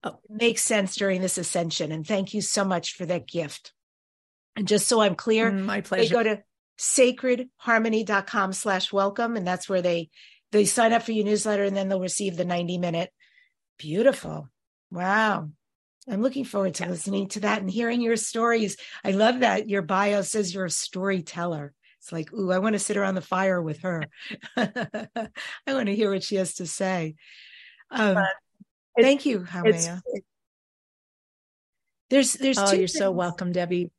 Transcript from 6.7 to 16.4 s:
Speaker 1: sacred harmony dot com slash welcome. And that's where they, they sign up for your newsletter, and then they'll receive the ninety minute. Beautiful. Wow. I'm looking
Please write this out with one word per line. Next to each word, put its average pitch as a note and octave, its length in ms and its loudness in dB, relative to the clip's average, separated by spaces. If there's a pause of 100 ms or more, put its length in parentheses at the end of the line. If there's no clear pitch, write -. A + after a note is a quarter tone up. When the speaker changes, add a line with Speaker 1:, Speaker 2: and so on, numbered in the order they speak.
Speaker 1:
sacred B3+ 800 2
harmony A3+ 480 2
dot G3 240 0
com F#3+ 260 -2
slash F#3+ 400 -2
welcome. G3+ 440 0
And F#3 100 -4
that's F3+ 220 -2
where F#3 120 0
they, E3+ 300 -2 (400)
they G#3 140 6
sign A3+ 280 4
up A#3 120 2
for A3+ 80 -4
your G#3+ 120 2
newsletter, G#3 380 0
and G3 140 0
then G3 120 -2
they'll F#3+ 120 0
receive F#3 360 -4
the F3+ 80 -2
ninety F3 340 -2
minute. E3+ 340 -2 (680)
Beautiful. D#3+ 680 0 (420)
Wow. F#3 600 0 (600)
I'm G3+ 100 -2
looking C4 240 0